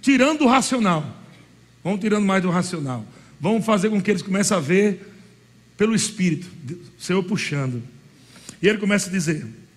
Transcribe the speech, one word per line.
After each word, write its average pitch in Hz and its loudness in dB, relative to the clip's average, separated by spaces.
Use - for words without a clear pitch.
tirando 277 4
do 285 4
racional. 214 2
Vamos 190 -4
tirando 208 0
mais 190 2
do 180 0
racional. 151 -4
Vamos 202 0
fazer 214 2
com 214 0
que 208 -2
eles 190 2
comecem 196 0
a 180 2
ver 185 2
pelo 220 2
Espírito, - 0
o - -18
Senhor 185 0
puxando. 139 -4
E 175 4
ele 214 2
começa 202 0
a 175 -8
dizer 156 -2